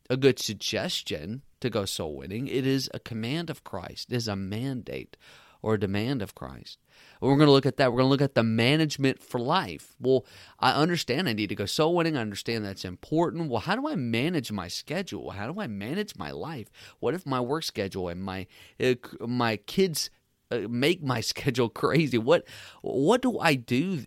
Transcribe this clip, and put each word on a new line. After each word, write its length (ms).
a 80
good 220
suggestion 1040
to 80
go 160
soul 320
winning. 300
It 200
is 280
a 60
command 500
of 140
Christ. 460
It 60
is 120
a 80
mandate 800
or 140
a 60
demand 420
of 120
Christ. 440
We're 160
gonna 160
look 140
at 100
that. 160
We're 60
gonna 120
look 100
at 140
the 80
management 800
for 160
life. 640
Well, 260
I 140
understand 560
I 60
need 160
to 40
go 120
soul 280
winning. 220
I 40
understand 440
that's 200
important. 640
Well, 120
how 160
do 100
I 80
manage 560
my 160
schedule? 640
How 200
do 100
I 80
manage 480
my 160
life? 340
What 160
if 100
my 160
work 220
schedule 460
and 120
my, 280
uh, 120
my 360
kids, 540
uh, 180
make 320
my 200
<laughs> 120
schedule 360
crazy? 500
What, 260
what 400
do 160
I 160
do 520